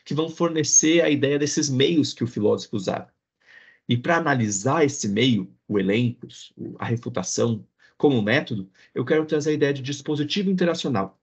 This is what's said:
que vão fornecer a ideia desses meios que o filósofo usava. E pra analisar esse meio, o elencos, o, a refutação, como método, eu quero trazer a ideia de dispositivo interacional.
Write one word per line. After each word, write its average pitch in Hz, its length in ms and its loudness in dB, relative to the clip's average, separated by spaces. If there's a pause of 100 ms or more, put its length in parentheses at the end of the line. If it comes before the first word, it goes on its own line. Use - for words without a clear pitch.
que - 80 -6
vão 160 160 -2
fornecer 160 720 2
a 156 80 2
ideia 143 280 2
desses 143 320 -2
meios 139 440 2
que - 100 -6
o 113 40 0
filósofo 107 500 -2
usava. - 360 -6 (760)
E 120 100 2
pra 165 200 0
analisar 131 680 0
esse - 240 -2
meio, 107 440 0 (140)
o 104 100 -2
elencos, 110 760 -2
o, - 240 -12
a - 60 -8
refutação, 117 800 -2 (300)
como 135 240 4
método, 107 480 -2 (240)
eu 131 120 -2
quero 156 200 2
trazer 156 260 0
a - 20 2
ideia 143 200 2
de 135 80 -8
dispositivo 151 680 -2
interacional. 170 720 -2